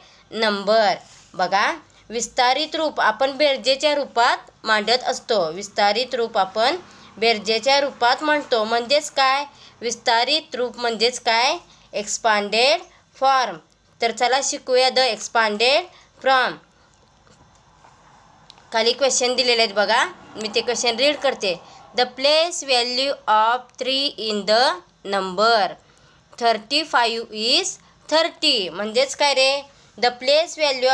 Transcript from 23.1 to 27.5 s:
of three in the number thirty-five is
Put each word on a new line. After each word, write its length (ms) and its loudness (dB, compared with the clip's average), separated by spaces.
of 380 2
three 320 -2
in 220 -4
the 120 4
number 640 0
thirty-five 920 -2
is 380 -2